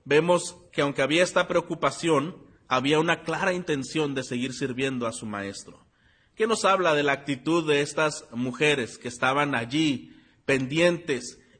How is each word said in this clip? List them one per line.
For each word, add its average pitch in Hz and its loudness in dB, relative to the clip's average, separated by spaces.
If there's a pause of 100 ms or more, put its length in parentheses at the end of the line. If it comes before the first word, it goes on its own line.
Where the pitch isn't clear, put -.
vemos 170 2 (160)
que - -2
aunque 143 0
había 151 2
esta 175 2
preocupación, 165 0 (300)
había 135 2
una 165 0
clara 170 -2
intención 151 -4
de 131 -4
seguir 127 -6
sirviendo 127 -4
a 113 -4
su - -12
maestro. 101 -10 (500)
¿Qué 220 0
nos 220 0
habla 185 4
de 147 2
la 143 2
actitud 147 -2
de 143 4
estas 151 -2
mujeres 127 0
que - -12
estaban 135 0
allí, 127 -2 (280)
pendientes, 139 0 (200)